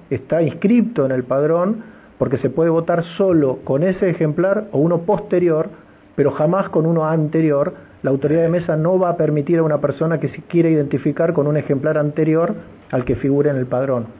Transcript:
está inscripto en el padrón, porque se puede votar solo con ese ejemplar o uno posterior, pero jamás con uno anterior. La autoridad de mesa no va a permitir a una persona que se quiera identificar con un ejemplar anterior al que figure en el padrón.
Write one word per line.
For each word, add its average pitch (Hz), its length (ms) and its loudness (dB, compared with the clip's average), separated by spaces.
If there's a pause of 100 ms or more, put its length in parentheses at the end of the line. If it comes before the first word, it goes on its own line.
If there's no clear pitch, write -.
está 151 320 -2
inscripto 196 640 2
en 131 60 0
el 127 120 -2
padrón, 165 600 0 (340)
porque 123 220 -2
se - 100 0
puede 165 200 0
votar 165 340 0 (140)
solo 160 460 2
con 139 200 0
ese 185 260 0
ejemplar 175 640 0
o 135 60 0
uno 165 240 2
posterior, 175 680 0 (460)
pero 139 160 2
jamás 175 380 0
con 160 160 0
uno 160 200 0
anterior. 156 680 0 (280)
La 131 80 -2
autoridad 147 320 2
de 165 80 2
mesa 170 260 0
no 175 240 2
va 175 120 2
a 170 40 0
permitir 156 440 0
a 165 40 4
una 151 160 0
persona 156 400 -2
que 139 80 -4
se - 140 -10
quiera 165 260 2
identificar 151 640 0
con 147 160 0
un 151 80 0
ejemplar 147 420 0
anterior 156 560 0 (380)
al 131 140 -2
que 127 100 0
figure 139 340 0
en 139 60 -2
el 127 100 -2
padrón. 123 420 -2 (120)